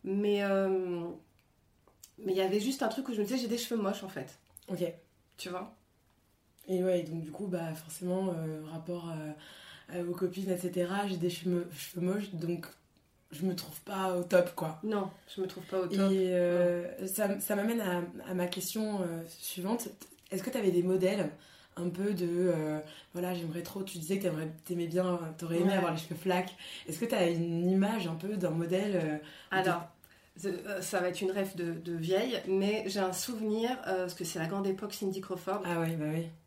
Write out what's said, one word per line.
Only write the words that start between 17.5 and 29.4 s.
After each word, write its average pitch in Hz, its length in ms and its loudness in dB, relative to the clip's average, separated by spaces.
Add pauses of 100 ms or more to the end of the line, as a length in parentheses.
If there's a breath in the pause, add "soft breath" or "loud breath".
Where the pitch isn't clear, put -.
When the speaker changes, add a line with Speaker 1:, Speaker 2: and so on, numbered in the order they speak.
Speaker 2:
m'amène 226 240 2
à, 180 220 2 (280)
à 185 40 -2
ma 180 120 2
question, 202 540 -2
euh, 165 260 -2
suivante. 190 640 -4 (420)
Est-ce 190 120 -4
que 233 80 -4
t'avais 208 200 4
des 175 120 4
modèles 185 480 4 (460 loud breath)
un 175 120 -2
peu 196 260 0
de, 175 140 0
euh, 160 520 2 (320 loud breath)
voilà, 180 220 -2
j'aimerais 170 280 -4
trop, 190 200 -6
tu 185 160 -8
disais 170 200 0
que 196 60 -2
t'aimerais, 160 240 0 (160)
t'aimais 170 240 -2
bien, 180 260 2
euh, - 20 2 (220)
t'aurais 165 200 -2
aimé 190 100 6
Speaker 1:
Ouais. 196 80 6
Speaker 2:
avoir 175 160 2
les 160 60 -2
cheveux - 180 -6
flaques. 185 380 0 (340 loud breath)
Est-ce 160 100 -6
que 233 60 0
t'as 175 260 4
une 170 400 2
image 190 360 4
un 165 100 -2
peu 196 200 -4
d'un 175 140 2
modèle, 180 460 2
euh, 156 200 0
où - 20 -6 (340 loud breath)